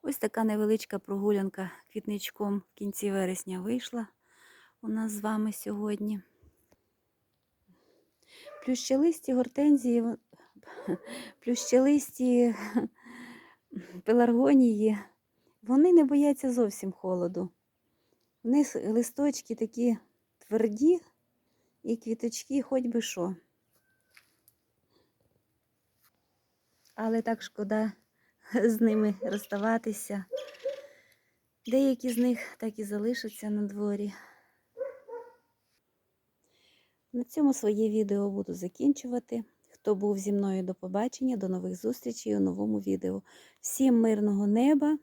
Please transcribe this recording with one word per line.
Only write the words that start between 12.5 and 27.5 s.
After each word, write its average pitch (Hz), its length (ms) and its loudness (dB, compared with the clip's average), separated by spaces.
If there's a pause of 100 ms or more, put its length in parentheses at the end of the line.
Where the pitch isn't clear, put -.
<laughs> - 800 -16
пеларгонії, 233 920 6 (640)
вони 277 300 6
не 330 120 10
бояться 285 480 2
зовсім 208 400 0
холоду. 180 580 -4 (920)
В 233 40 -4
них 277 280 2
листочки 233 800 -2
такі 233 420 0 (420)
тверді, 233 640 2 (840)
і 226 140 -2
квіточки 226 680 -4
хоч 254 240 -2
би 233 160 0
що. 185 340 -4 (3500)
Але 226 280 -2
так 226 200 -2
шкода 214 500 -4 (600)